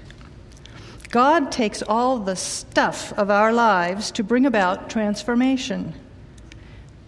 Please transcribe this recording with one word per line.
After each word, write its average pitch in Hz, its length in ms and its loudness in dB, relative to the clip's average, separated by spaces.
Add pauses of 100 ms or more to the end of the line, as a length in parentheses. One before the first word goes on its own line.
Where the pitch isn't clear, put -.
(1120)
God 269 420 4
takes 214 300 -4
all 247 360 0
the 190 180 -4
stuff - 760 -2
of 202 180 0
our 214 220 4
lives 202 600 2
to 226 120 -2
bring 247 220 2
about 196 440 0
transformation. 220 1040 -2 (1120)